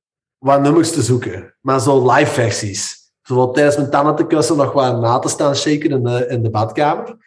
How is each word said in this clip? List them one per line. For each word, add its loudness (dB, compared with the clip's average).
wat 2
nummers 2
te -2
zoeken. -4
Maar -2
zo 2
live 2
versies. -4
Zo -6
wat 2
tijdens 2
mijn -2
tanden 2
te 0
kussen 0
nog 0
wat 0
na 2
te -4
staan -2
shaken -2
in -2
de, -2
in -4
de -2
badkamer. -2